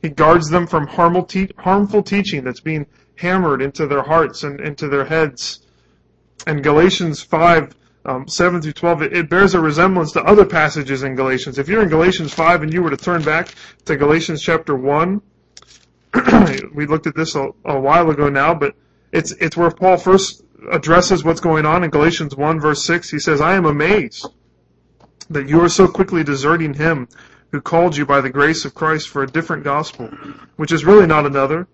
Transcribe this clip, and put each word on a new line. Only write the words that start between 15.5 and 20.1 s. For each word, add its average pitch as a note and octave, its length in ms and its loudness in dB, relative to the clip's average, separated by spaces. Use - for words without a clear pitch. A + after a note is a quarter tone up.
<clears throat> G#3 600 2
we D3 120 -4
looked D#3 200 -2
at D#3 80 -4
this D#3+ 200 -4
a, C3+ 160 -4
a C#3+ 140 -4
while D#3 320 2
ago C#3+ 180 0
now, C#3+ 260 0
but A#2 200 -4
it's, - 200 -4
it's D#3+ 240 -4
where E3+ 140 2
Paul F#3 260 2
first F#3+ 460 2